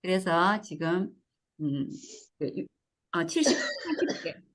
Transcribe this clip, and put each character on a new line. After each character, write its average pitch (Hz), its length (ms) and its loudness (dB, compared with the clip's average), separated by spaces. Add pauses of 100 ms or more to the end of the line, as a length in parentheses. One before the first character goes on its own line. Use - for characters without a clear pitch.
그래서 185 600 4
지금, 165 480 -2 (520)
음, 139 260 -2 (520)
그 151 180 -2
유-, - 80 -4 (480)
어, 165 120 0
칠십, 294 320 4
팔십 - 640 -2
대 165 120 -6 (200)